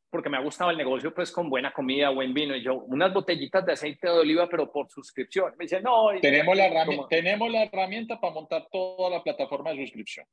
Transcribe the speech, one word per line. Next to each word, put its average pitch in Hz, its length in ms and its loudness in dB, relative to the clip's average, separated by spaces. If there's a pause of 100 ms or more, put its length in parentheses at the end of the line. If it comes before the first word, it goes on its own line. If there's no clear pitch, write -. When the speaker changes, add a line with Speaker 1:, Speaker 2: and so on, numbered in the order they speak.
Speaker 1:
porque 160 200 -4
me 139 80 0
ha - 20 -2
gustado 151 320 0
el 165 60 -2
negocio, 131 360 -2
pues, 175 200 -4
con 170 160 -2
buena 131 240 0
comida, 139 360 0
buen 131 240 -2
vino. 143 220 -2
Y 123 80 -6
yo, 131 120 0
unas 147 380 0
botellitas 180 520 -2
de 170 80 2
aceite 147 340 -6
de 170 100 4
oliva, 160 300 4
pero 165 240 -2
por 143 180 -4
suscripción. 143 680 -4
Me 170 80 -8
dice, 185 160 -2
"No". 220 340 4
Y 180 60 -6
Speaker 2:
Tenemos 151 340 4
la 190 120 6
herrami-, 160 280 2
Speaker 1:
como 139 140 -6
Speaker 2:
tenemos 196 420 0
la 220 120 2
herramienta 214 540 -4
para 180 160 -4
montar 160 380 -6
toda 185 380 -4
la 175 120 -2
plataforma 139 520 -4
de 139 100 -6
suscripción. - 500 -12